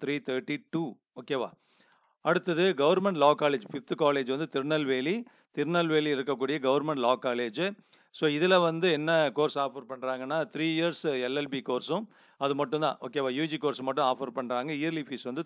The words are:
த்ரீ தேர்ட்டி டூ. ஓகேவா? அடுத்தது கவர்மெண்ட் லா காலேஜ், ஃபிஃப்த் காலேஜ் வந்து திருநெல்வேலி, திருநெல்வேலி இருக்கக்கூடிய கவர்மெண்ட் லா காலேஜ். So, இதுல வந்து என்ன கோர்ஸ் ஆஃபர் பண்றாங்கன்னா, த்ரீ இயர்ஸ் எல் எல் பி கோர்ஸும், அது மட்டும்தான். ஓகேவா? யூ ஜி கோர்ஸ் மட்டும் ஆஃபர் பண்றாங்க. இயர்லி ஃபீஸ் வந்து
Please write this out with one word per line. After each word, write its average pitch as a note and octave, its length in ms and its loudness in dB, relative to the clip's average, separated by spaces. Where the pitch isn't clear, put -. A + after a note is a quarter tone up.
த்ரீ C#3+ 140 -2
தேர்ட்டி C3 280 -2
டூ. D#3+ 260 -4
ஓகேவா? B2+ 360 -4
அடுத்தது F3 560 2
கவர்மெண்ட் F3 400 4
லா C#3+ 240 6
காலேஜ், C#3+ 200 2
ஃபிஃப்த் C3+ 260 -6
காலேஜ் C#3+ 300 2
வந்து C#3+ 200 -2
திருநெல்வேலி, D3 760 0
திருநெல்வேலி D#3 640 2
இருக்கக்கூடிய C3+ 460 -2
கவர்மெண்ட் C#3 400 2
லா A#2+ 220 4
காலேஜ். B2 540 -2
So, D#3+ 180 0
இதுல F3+ 320 4
வந்து E3 300 2
என்ன D#3 420 2
கோர்ஸ் C#3+ 260 0
ஆஃபர் C3+ 300 -4
பண்றாங்கன்னா, C3 560 -4
த்ரீ D#3+ 220 0
இயர்ஸ் E3 240 -2
எல் C3 340 -2
எல் C#3+ 100 -2
பி C3 180 -6
கோர்ஸும், C3+ 400 -2
அது C#3 180 0
மட்டும்தான். C#3+ 460 -2
ஓகேவா? C3 300 -2
யூ D3 140 -2
ஜி D3+ 120 -4
கோர்ஸ் B2+ 220 -2
மட்டும் C3+ 260 0
ஆஃபர் B2+ 220 0
பண்றாங்க. B2 460 -6
இயர்லி D#3 300 -4
ஃபீஸ் B2 200 -10
வந்து C3 220 -6